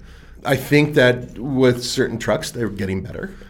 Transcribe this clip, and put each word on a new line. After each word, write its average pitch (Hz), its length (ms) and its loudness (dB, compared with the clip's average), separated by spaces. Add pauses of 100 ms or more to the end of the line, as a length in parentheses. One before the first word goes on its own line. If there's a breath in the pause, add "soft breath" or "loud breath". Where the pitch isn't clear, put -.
(440 soft breath)
I 135 120 0
think 147 380 2
that 127 440 2
with 127 460 2
certain 117 340 -2
trucks, 117 320 -2
they're 117 200 -4
getting 95 320 -4
better. - 300 -10 (180)